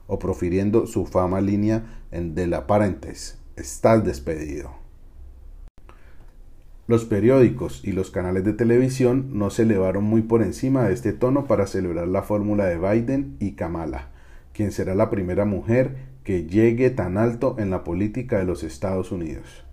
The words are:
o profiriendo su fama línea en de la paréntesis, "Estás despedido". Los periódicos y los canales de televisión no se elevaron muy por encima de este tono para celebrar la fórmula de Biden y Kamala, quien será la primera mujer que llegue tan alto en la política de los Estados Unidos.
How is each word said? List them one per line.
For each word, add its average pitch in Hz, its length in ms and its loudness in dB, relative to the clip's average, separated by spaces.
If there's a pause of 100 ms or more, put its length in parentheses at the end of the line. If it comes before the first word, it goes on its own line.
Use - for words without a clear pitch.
o 98 100 -4
profiriendo 95 720 0
su 92 180 -2
fama 92 340 0
línea 104 720 0
en 85 240 -6
de 85 140 -2
la 85 180 -2
paréntesis, - 720 0 (180)
"Estás - 480 2
despedido". 78 680 -6 (2250)
Los 117 160 4
periódicos 117 800 4
y 101 80 -4
los 92 200 -2
canales 92 340 -2
de 107 80 2
televisión 127 840 2
no 101 120 0
se 113 140 0
elevaron 98 420 2
muy 110 160 4
por 113 200 2
encima 131 440 0
de 95 80 2
este 101 180 -2
tono 131 340 0
para 98 220 2
celebrar 87 400 -2
la 95 140 0
fórmula 104 440 0
de 85 120 0
Biden 117 640 0
y 98 140 -4
Kamala, 82 540 -6 (460)
quien 101 180 -2
será 95 240 -2
la 95 140 4
primera 92 340 0
mujer 110 540 0 (260)
que 87 220 -2
llegue 117 440 4
tan 92 280 -2
alto 120 420 0
en 101 120 -2
la 90 120 -4
política 98 540 -2
de 95 80 0
los 87 180 -4
Estados 95 480 -4
Unidos. 85 600 -8